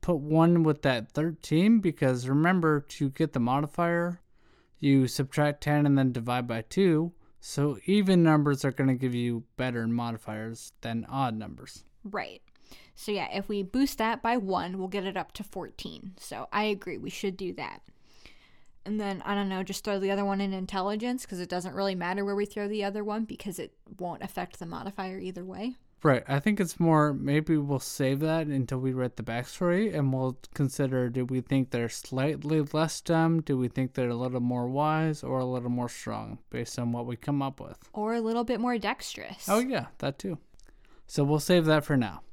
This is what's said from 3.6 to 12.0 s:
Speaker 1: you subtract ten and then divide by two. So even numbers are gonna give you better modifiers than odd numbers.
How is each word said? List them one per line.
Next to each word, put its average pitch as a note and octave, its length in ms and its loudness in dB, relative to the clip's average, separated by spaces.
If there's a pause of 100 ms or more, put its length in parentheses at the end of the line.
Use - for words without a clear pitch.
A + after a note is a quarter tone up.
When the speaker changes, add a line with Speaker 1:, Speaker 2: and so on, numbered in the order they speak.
Speaker 1:
you C3+ 280 6
subtract C#3+ 560 0
ten D3 220 4
and C#3+ 140 6
then C3 140 4
divide A#2+ 340 -2
by A2+ 160 -4
two. E3+ 500 2 (280)
So C#3+ 440 0
even F#3+ 380 6
numbers D3 420 4
are C3+ 80 0
gonna C3 220 2
give B2 200 -2
you A#2+ 300 -2 (140)
better A#2+ 280 -2
modifiers A2+ 920 -6
than A2+ 300 -4
odd C3 260 -2
numbers. - 480 -12 (180)